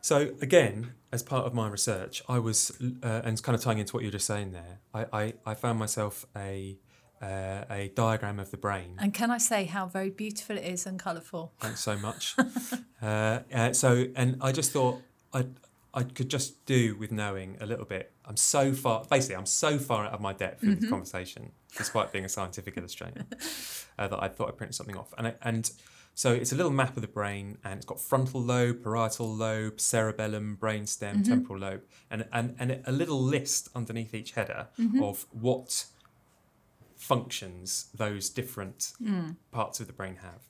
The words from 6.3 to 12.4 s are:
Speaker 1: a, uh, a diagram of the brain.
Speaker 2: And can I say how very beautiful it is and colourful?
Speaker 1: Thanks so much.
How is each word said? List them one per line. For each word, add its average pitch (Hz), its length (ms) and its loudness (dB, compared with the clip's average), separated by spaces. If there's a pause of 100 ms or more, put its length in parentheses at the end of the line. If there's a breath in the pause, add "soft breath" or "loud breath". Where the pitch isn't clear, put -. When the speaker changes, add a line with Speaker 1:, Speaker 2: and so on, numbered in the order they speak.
Speaker 1:
a, 98 420 -8 (440 soft breath)
uh, 95 480 -4
a 101 240 -6
diagram 107 460 2
of 95 100 -8
the - 60 -10
brain. 90 420 -2
Speaker 2:
And 202 160 2
can 233 160 2
I 240 80 0
say 220 280 2
how 185 200 -4
very 190 240 -2
beautiful 214 460 -6
it - 80 -6
is 180 220 -4
and 185 120 -6
colourful? 165 600 -6
Speaker 1:
Thanks 113 200 -4
so 104 180 0
much. - 420 -4